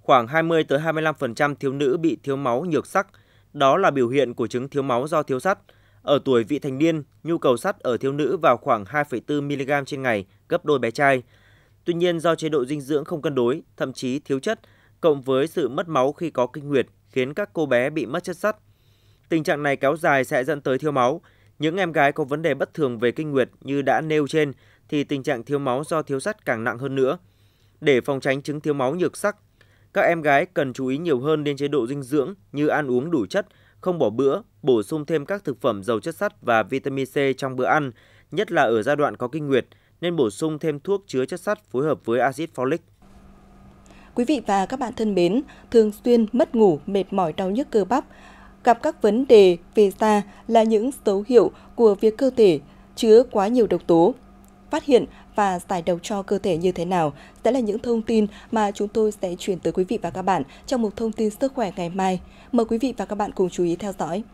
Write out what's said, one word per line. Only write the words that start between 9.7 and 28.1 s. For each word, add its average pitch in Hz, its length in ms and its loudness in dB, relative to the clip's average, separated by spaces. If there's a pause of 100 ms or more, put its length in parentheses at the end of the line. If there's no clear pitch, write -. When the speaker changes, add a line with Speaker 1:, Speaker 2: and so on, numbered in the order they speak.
Speaker 1:
trên 135 180 -10
ngày, 110 240 -2 (220)
gấp - 160 -2
đôi 147 140 2
bé 120 120 -2
trai. 135 320 0 (640)
Tuy 175 100 -2
nhiên, 170 260 0
do 165 140 2
chế 156 140 -6
độ 147 160 0
dinh 143 160 -6
dưỡng 139 240 -2
không 156 180 -8
cân 156 120 -4
đối, 127 280 0 (140)
thậm 135 160 -6
chí 131 260 -6
thiếu 135 220 -6
chất, 220 200 -4 (400)
cộng 147 220 2
với 131 240 2
sự 160 220 -2
mất 160 200 -4
máu 143 240 2
khi 160 180 -6
có 123 160 0
kinh 143 220 -12
nguyệt, 135 180 2 (240)
khiến 131 240 -2
các 208 180 -6
cô 160 140 -2
bé 127 240 2
bị 151 160 -4
mất 147 180 -6
chất 180 120 -10
sắt. 214 200 -4 (720)
Tình 165 160 0
trạng 147 180 -2
này 143 140 0
kéo 139 200 0
dài 151 280 2
sẽ 135 200 -2
dẫn 147 160 -4
tới 135 180 -2
thiếu 151 140 -4
máu. 135 280 0 (380)
Những 156 180 -2
em 180 160 -2
gái 147 200 2
có 156 120 -4
vấn 143 180 -6
đề 156 120 0
bất 139 200 -6
thường 127 240 -2
về 117 140 0
kinh 156 180 -6
nguyệt 131 200 0 (100)
như 139 220 -4
đã 131 180 0
nêu 156 260 0
trên, 151 260 0 (360)
thì 143 160 -2
tình 139 180 -4
trạng 120 220 -4
thiếu 143 140 -4
máu 139 260 -2
do 156 180 -4
thiếu 139 180 -6
sắt - 260 -8
càng 117 180 -2
nặng 117 140 -4
hơn 135 160 -6
nữa. 135 240 0 (640)
Để 143 200 4
phòng 135 200 -4